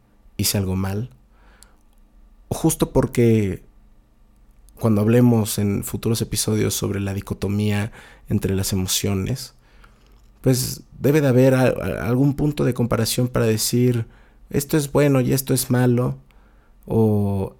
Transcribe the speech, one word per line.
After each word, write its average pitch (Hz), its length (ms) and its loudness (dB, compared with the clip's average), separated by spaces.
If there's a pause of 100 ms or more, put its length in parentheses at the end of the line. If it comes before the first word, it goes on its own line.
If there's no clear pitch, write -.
(380)
hice - 200 -2
algo 92 160 -2
mal". 95 360 -4 (1400)
O - 60 -4
justo - 380 -2
porque 113 680 2 (1160)
cuando 110 220 2
hablemos 113 580 4
en 104 260 -2
futuros 110 360 -4
episodios 107 540 -2
sobre 101 240 -4
la 98 160 -4
dicotomía 101 800 -2 (360)
entre 98 280 -2
las 95 160 -2
emociones, 98 840 -4 (840)
pues 127 420 0 (160)
debe 151 220 2
de 143 80 2
haber 127 260 6
a-, 127 140 2
a-, 82 400 -4
algún 139 260 2
punto 147 300 -2
de 127 100 0
comparación 120 540 0
para 120 180 0
decir, 120 600 0 (440)
"Esto - 260 -2
es 143 160 -2
bueno 139 300 4
y 127 100 0
esto 135 220 -2
es 127 160 -2
malo", 123 480 2 (680)
o 101 760 0